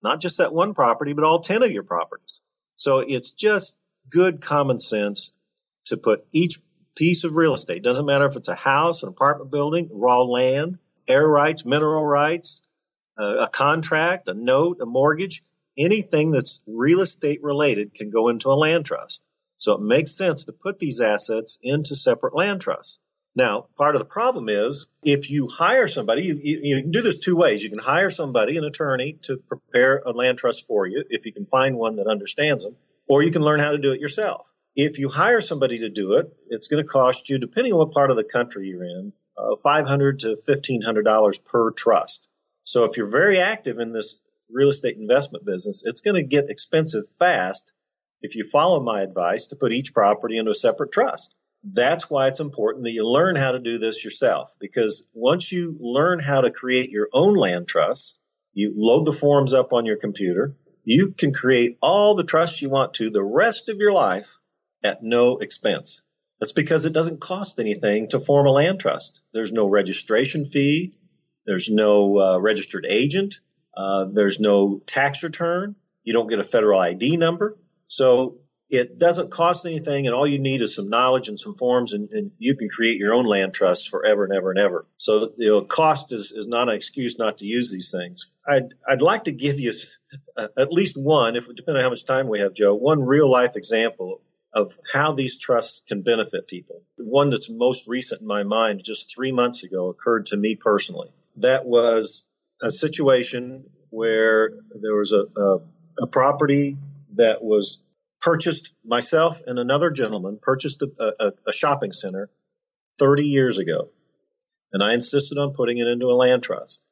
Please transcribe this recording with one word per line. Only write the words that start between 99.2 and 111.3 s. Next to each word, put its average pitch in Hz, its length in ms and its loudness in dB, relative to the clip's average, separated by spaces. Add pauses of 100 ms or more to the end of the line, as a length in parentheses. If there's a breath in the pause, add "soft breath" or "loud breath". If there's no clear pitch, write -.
months 123 320 0
ago, 90 260 -4
occurred 110 380 -2
to 104 100 -4
me 107 180 -2
personally. 98 540 0 (280)
That 131 280 2
was 117 640 0 (320)
a 117 80 -4
situation 131 920 0 (260)
where 110 600 2 (280)
there 107 160 -2
was 104 160 2
a, 101 140 4 (100)
a, 98 240 2 (440)
a - 20 -2
property 139 720 2 (380)
that 110 280 4
was 107 400 0 (380)
purchased, - 540 0 (100)
myself 156 640 0
and 123 100 -6
another 139 320 0
gentleman 107 520 -4
purchased 135 420 -2
a, 113 360 -4
a, 104 120 0 (160)